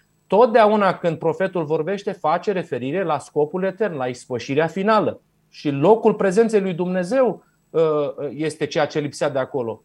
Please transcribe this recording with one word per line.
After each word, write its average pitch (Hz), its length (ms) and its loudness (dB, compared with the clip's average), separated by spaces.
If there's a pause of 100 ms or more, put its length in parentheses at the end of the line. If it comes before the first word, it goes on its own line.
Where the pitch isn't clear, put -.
(260)
Totdeauna 214 720 4
când 165 200 -2
profetul 170 460 -2
vorbește, 165 480 -4
face 175 400 -2
referire 156 500 -4
la 160 160 -2
scopul 151 460 -2
etern, 190 320 -2
la 127 100 -4
ispășirea 131 600 -2
finală. 190 540 0 (280)
Și - 220 -6
locul 208 440 4
prezenței 208 460 2
lui 190 140 -2
Dumnezeu, 185 680 -2 (260)
uh, 160 120 2 (520)
este 151 320 -4
ceea 151 200 0
ce 151 120 -4
lipsea 143 320 -2
de 135 80 -2
acolo. 127 460 -4